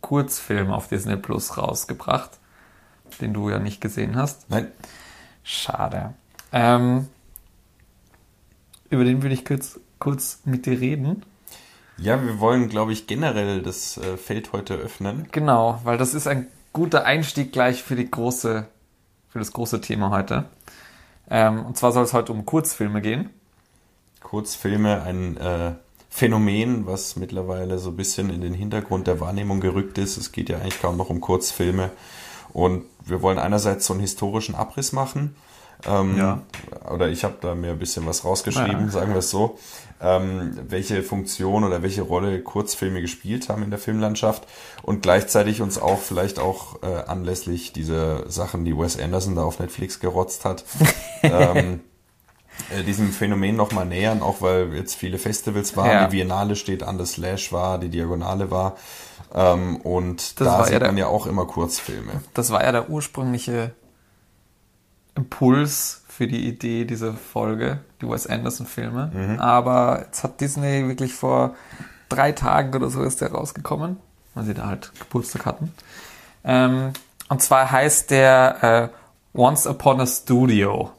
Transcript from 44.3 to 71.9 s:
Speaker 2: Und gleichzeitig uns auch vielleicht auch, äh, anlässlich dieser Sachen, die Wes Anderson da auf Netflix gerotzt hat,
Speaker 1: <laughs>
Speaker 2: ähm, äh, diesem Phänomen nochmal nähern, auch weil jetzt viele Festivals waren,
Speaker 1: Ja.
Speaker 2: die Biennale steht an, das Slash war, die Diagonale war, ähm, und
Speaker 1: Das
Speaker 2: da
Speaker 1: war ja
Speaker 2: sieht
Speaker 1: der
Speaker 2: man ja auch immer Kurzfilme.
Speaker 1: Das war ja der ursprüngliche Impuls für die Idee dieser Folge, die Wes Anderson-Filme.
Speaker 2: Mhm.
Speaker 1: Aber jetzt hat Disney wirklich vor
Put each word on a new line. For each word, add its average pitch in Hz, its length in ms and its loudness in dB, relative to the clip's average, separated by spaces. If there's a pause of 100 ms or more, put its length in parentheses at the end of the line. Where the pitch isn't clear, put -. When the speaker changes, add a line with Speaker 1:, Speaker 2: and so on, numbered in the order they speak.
Speaker 2:
Und 101 200 -2
gleichzeitig 104 600 4
uns 98 160 -2
auch 98 220 2
vielleicht 98 380 -2
auch, - 440 -4
äh, 90 260 -4
anlässlich 87 640 -4
dieser 80 580 -2
Sachen, 87 340 -4
die 80 140 0
Wes 76 220 0
Anderson 92 340 -2
da 80 80 0
auf 78 160 -2
Netflix 90 400 -8
gerotzt 90 460 -2
hat, 92 200 -4 (300)
Speaker 1:
<laughs> - 300 -8
Speaker 2:
ähm, 90 560 4 (920)
äh, 95 140 -4
diesem 101 260 2
Phänomen 101 460 0
nochmal 104 280 0
nähern, 95 380 0
auch 98 180 0
weil 92 340 2
jetzt 92 200 -6
viele 92 240 -6
Festivals 104 580 -2
waren, 98 140 4
Speaker 1:
Ja. 101 160 6
Speaker 2:
die 90 100 0
Biennale 95 380 0
steht 95 300 -4
an, 95 140 -6
das 90 160 -4
Slash 92 380 -6
war, 90 260 0
die 87 100 -4
Diagonale 87 600 -2
war, 92 260 0 (580)
ähm, 90 440 4
und 90 600 -4
Speaker 1:
Das 135 60 4
Speaker 2:
da 87 60 6
Speaker 1:
war 90 80 6
ja 98 60 6
Speaker 2:
sieht - 160 4
Speaker 1:
der 127 60 4
Speaker 2:
man 98 100 2
ja 95 100 2
auch - 180 0
immer 92 200 0
Kurzfilme. 55 760 -6 (100)
Speaker 1:
Das 120 200 0
war 196 120 4
ja - 80 6
der 120 160 0
ursprüngliche 123 840 -2 (1400)
Impuls 139 920 2
für - 180 -4
die 120 220 -2
Idee 117 360 -4
dieser 113 300 -4
Folge, 113 640 -4 (200)
die 120 80 -6
Wes 117 180 -4
Anderson-Filme. 120 880 -4
Speaker 2:
Mhm. 98 260 -2
Speaker 1:
Aber 123 640 4
jetzt - 180 -10
hat - 160 -6
Disney 139 480 0
wirklich 127 260 -4
vor 127 400 2 (540)